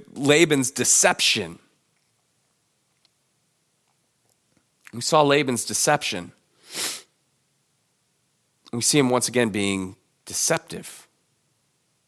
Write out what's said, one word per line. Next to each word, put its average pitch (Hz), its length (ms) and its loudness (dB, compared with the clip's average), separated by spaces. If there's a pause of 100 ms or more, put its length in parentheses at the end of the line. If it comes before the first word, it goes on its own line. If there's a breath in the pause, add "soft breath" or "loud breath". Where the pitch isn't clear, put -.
(140)
Laban's 147 560 4
deception. 113 880 0 (3250)
We 120 80 -12
saw 156 220 2
Laban's 139 420 2
deception. 107 680 -2 (2500 loud breath)
We 120 100 -4
see 151 160 2
him 131 100 2
once 123 180 0
again 117 220 0
being 98 480 -4 (300)
deceptive. - 840 -6 (1000)